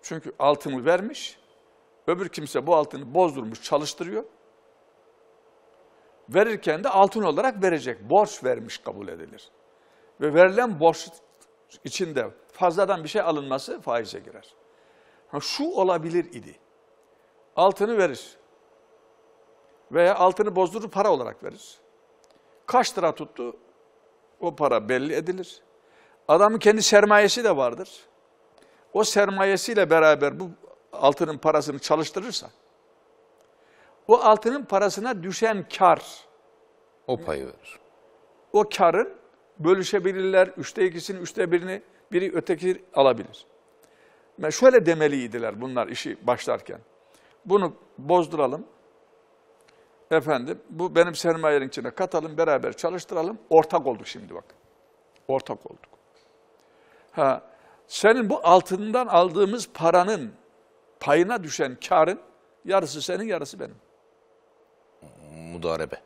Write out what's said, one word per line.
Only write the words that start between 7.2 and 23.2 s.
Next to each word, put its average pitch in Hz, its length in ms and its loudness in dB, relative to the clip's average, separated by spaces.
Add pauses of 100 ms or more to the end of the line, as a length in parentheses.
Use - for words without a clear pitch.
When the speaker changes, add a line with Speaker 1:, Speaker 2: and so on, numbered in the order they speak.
Speaker 1:
olarak 196 400 0
verecek, 127 460 -2
borç 196 340 2
vermiş 117 340 -6
kabul 101 300 -12
edilir. 82 440 -18 (680)
Ve 147 120 -2
verilen 190 460 4
borç 160 300 0 (760)
içinde 143 460 -6 (240)
fazladan 180 500 0
bir 151 60 -12
şey 208 120 -2
alınması 143 600 -4
faize 117 380 -6
girer. - 340 -20 (760)
Ha, 147 120 -10
şu - 320 -8
olabilir 170 540 0
idi. 98 300 -18 (1000)
Altını 196 420 0
verir 156 400 -4 (1500)
veya 175 240 2
altını 190 400 2
bozdurur, 190 340 -2
para 202 220 0
olarak 120 320 -4
verir. - 340 -18 (880)
Kaç - 320 0
lira 165 180 -2
tuttu? 120 420 -12 (840)